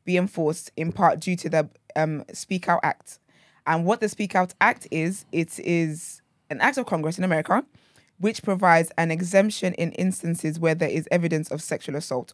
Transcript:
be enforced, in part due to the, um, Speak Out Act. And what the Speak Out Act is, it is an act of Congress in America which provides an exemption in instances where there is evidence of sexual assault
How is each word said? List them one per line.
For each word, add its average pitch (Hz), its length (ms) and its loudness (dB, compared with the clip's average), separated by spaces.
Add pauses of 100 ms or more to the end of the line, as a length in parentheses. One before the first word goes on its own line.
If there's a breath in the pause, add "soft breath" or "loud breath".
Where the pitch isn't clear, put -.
be 180 120 2
enforced, 170 580 -2
in 160 160 -2
part 165 280 4
due 180 180 -2
to - 120 -6
the, 156 200 2 (260)
um, 156 280 0 (100)
Speak - 340 -6
Out 170 160 2
Act. - 360 -6 (480 soft breath)
And 165 180 2
what 220 140 2
the 214 100 0
Speak 202 260 -4
Out 185 240 2
Act 226 320 2
is, 165 400 -2
it 165 280 -2
is 165 600 -2 (280)
an - 120 -6
act 285 160 2
of 247 80 -2
Congress 160 320 -2
in 180 60 -2
America 185 420 2 (540 soft breath)
which 214 240 -2
provides 180 540 4
an 165 140 0
exemption 185 640 2
in 165 200 -4
instances 170 680 -2
where 160 160 2
there 165 140 0
is 156 200 -2
evidence 165 400 0
of 151 140 -6
sexual - 320 -6
assault 131 380 -6